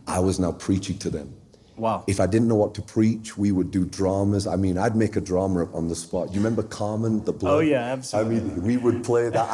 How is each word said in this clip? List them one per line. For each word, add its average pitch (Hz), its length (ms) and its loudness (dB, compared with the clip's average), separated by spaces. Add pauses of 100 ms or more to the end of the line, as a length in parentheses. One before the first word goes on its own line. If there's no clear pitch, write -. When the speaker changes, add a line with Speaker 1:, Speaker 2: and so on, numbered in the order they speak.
Speaker 1:
I 95 140 -2
was 92 200 2
now 85 120 0
preaching 98 460 -2
to 82 120 -6
them. 73 240 -8 (420)
Speaker 2:
Wow. 110 320 -2
Speaker 1:
If 98 100 0
I 98 80 2
didn't 113 220 4
know 113 80 4
what 104 180 2
to 98 80 -8
preach, 110 560 0
we 101 140 2
would 92 180 2
do 92 140 0
dramas. 98 640 0
I 85 80 0
mean, 95 220 2
I'd 107 180 2
make 107 180 2
a 113 60 -2
drama 90 420 0
up 78 140 -6
on 82 100 -2
the 82 80 -2
spot. 87 380 -6
You 98 80 -2
remember 110 240 0
Carmen, 110 600 -2
the 107 80 0
blood? - 220 -2
Speaker 2:
Oh, 151 60 4
yeah, 147 220 2 (100)
absolutely. 113 480 -2
Speaker 1:
I - 20 0
mean, 95 220 -6
we 120 140 2
would 120 260 2
play 120 240 2
that. 113 260 0